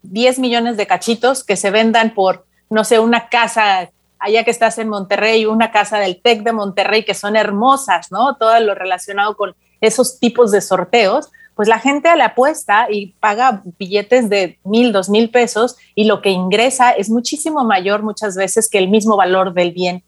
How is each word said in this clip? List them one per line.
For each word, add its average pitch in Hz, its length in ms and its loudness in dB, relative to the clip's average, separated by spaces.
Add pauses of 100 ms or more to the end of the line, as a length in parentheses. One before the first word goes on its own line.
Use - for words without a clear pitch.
Diez 247 380 0
millones 240 380 -2
de 202 100 -2
cachitos 233 560 0
que 196 120 -2
se 202 140 -2
vendan 226 440 2
por, 190 320 -2 (240)
no 220 140 0
sé, 226 160 4
una 233 300 0
casa, 214 600 0 (300)
allá 214 240 0
que 240 80 0
estás 226 280 -2
en 220 100 -4
Monterrey, 208 560 0
una 220 260 0
casa 208 280 0
del 185 200 -2
tec 220 220 -12
de 226 100 -4
Monterrey, 202 540 -4
que 202 80 -4
son 208 240 -6
hermosas, 226 760 0
¿no? 240 240 -2
Todo 226 240 2
lo 208 160 0
relacionado 196 640 -4
con 190 180 -6 (240)
esos 226 400 0
tipos 233 320 2
de 202 100 2
sorteos, 196 680 0 (240)
pues 214 160 0
la 220 100 4
gente 285 360 2
le 277 80 2
apuesta 233 680 0
y 202 300 -6
paga 220 420 0 (160)
billetes 202 520 0
de 196 340 -2
mil, 226 280 2
dos 190 180 -2
mil 220 200 2
pesos 233 480 0 (160)
y 208 100 0
lo 208 180 2
que 202 80 0
ingresa 220 640 2
es 196 180 -2
muchísimo 285 540 -2
mayor 202 380 0
muchas 208 340 -6
veces 196 340 -2
que 208 80 -2
el 185 120 2
mismo 214 260 2
valor 185 380 2
del 175 180 0
bien 180 360 -6